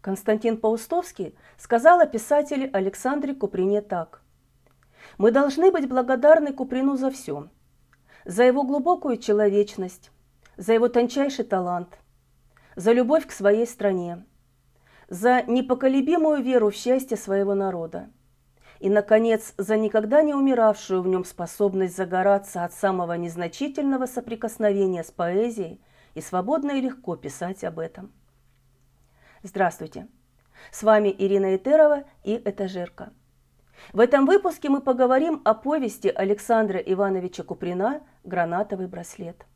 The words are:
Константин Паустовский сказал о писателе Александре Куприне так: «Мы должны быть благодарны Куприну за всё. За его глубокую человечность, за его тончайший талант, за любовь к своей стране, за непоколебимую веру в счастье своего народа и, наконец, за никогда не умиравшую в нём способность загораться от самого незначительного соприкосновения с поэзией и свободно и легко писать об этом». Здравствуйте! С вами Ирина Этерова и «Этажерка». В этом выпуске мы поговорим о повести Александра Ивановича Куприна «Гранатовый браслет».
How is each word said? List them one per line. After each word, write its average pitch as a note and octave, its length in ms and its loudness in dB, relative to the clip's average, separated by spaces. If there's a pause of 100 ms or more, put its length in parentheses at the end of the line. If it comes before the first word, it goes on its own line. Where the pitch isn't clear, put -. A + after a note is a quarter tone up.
Константин A3 580 -2
Паустовский A3+ 760 -4 (220)
сказал D#4 440 4
о D#4 60 6
писателе C#4 680 -2
Александре C4 640 -4
Куприне G3+ 460 -2
так: F3+ 420 -8 (960)
«Мы A3 140 4
должны C#4+ 400 4
быть C#4 160 -2
благодарны C4+ 640 4
Куприну C4 440 -2
за C4 140 -2
всё. D3+ 380 -12 (760)
За G3 200 0
его B3+ 180 4
глубокую C#4 540 0
человечность, G#3 960 0 (440)
за F#3+ 160 -2
его A3+ 160 4
тончайший B3 560 0
талант, F3+ 540 -4 (800)
за G3 160 2
любовь B3+ 340 2
к - 60 -18
своей G#3 340 2
стране, F#3 580 -4 (840)
за A#3 340 2
непоколебимую C4 1000 0
веру A#3+ 280 2
в G3+ 40 -12
счастье B3+ 420 -2
своего G3 380 -2
народа F3 540 -6 (680)
и, F#3+ 100 -4
наконец, A3 680 2
за G3+ 200 -2
никогда A3 460 2
не D4+ 100 0
умиравшую A3+ 680 0
в F#3 60 -2
нём F#3 160 0
способность F#3 720 -4
загораться F#3+ 680 0
от E3+ 80 -8
самого F3+ 420 -2
незначительного B3 920 -4
соприкосновения G#3+ 960 -2
с - 80 -14
поэзией F#3 680 -4 (340)
и D#3 60 -12
свободно C#4 520 -4
и C4+ 100 -2
легко - 340 -8
писать F3 480 -10
об E3 160 -8
этом». E3 320 -12 (1300)
Здравствуйте! F#3 640 -4 (640)
С - 100 -16
вами G#3 340 4
Ирина G3 380 2
Этерова D4 480 4 (220)
и G#3+ 200 -4
«Этажерка». F#3+ 680 -8 (800)
В F#3+ 80 0
этом C4+ 260 6
выпуске F4 420 2
мы C#4 120 2
поговорим C4 640 2
о G#3+ 100 4
повести B3+ 540 -2
Александра G#3 720 0
Ивановича F#3 640 -4
Куприна G3+ 580 -4 (220)
«Гранатовый F#3 640 -4
браслет». F3 680 -16